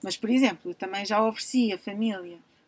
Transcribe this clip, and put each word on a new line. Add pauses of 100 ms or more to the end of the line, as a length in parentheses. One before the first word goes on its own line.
mas,
por
exemplo,
eu
também
já
ofereci
à
família (280)